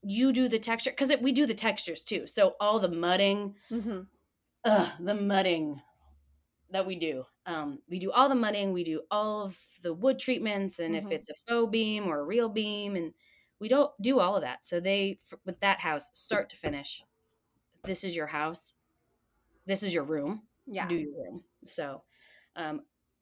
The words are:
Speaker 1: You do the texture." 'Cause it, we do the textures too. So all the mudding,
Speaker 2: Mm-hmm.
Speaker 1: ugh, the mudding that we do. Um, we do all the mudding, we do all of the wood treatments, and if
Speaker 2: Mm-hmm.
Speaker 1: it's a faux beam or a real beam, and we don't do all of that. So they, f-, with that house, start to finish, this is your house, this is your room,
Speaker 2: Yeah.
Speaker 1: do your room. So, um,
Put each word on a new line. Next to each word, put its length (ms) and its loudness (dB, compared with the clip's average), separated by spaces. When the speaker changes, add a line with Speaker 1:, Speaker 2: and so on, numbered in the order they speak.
Speaker 1:
You 280 4
do 160 4
the 100 0
texture." 320 -2
'Cause 180 0
it, 120 6
we 100 2
do 140 4
the 80 0
textures 500 -2
too. 240 -4
So 320 4
all 200 4
the 100 2
mudding, 640 2
Speaker 2:
Mm-hmm. 320 -6
Speaker 1:
ugh, 340 6
the 160 0
mudding 680 2
that 160 0
we 100 -4
do. 300 -4
Um, 440 -6
we 100 -6
do 120 -4
all 180 8
the 60 4
mudding, 380 2
we 100 0
do 280 -4
all 320 0
of 140 -8
the 100 -2
wood 260 2
treatments, 600 -2
and 160 -2
if 100 -4
Speaker 2:
Mm-hmm. 60 -4
Speaker 1:
it's 180 -6
a 60 -10
faux 240 2
beam 360 0
or 120 0
a 60 -4
real 240 0
beam, 460 -4
and 180 -4
we 100 -8
don't 220 4
do 180 4
all 160 4
of 80 2
that. 220 -6
So 140 -2
they, 400 0
f-, 140 -16
with 160 -10
that 200 2
house, 320 -2
start 380 -2
to 60 -16
finish, 460 -8
this 180 -2
is 120 -4
your 120 -4
house, 480 -4
this 180 -2
is 100 -2
your 120 2
room, 380 -2
Speaker 2:
Yeah. 240 -6
Speaker 1:
do 60 0
your 160 -4
room. 220 -14
So, 360 -8
um, 300 -6